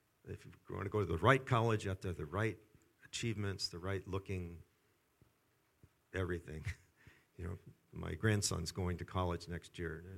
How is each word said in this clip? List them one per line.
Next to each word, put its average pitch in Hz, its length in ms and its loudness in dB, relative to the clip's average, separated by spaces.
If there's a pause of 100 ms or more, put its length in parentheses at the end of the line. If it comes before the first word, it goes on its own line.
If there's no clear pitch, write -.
(280)
if 95 160 -10
you 90 300 -14
want 98 120 -4
to 98 40 -4
go 107 100 2
to 95 60 4
the - 120 0
right 135 260 8
college, 113 400 4
you 98 60 0
have 95 100 -2
to 98 80 -4
have 87 80 -2
the 80 100 -6
right 104 320 0 (460)
achievements, 101 640 -2
the 87 100 -8
right 95 280 -2
looking, 90 500 -4 (1600)
everything. 85 560 -2
<laughs> - 40 -8 (600)
You 87 100 -8
know, 90 120 -6 (340)
my 85 220 -6
grandson's 95 560 2
going 90 280 0
to 90 60 -6
college 87 440 -2
next 85 280 -8
year. 82 280 -6 (120)